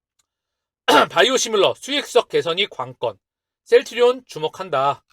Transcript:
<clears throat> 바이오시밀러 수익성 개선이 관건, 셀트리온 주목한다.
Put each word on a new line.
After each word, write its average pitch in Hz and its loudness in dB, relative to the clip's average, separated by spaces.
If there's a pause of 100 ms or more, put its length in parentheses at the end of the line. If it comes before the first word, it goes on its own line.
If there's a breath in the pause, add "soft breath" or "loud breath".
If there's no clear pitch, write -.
(880)
<clears throat> 254 4
바이오시밀러 208 2
수익성 - -2
개선이 165 -2
관건, 123 -8 (460)
셀트리온 247 2
주목한다. 151 -4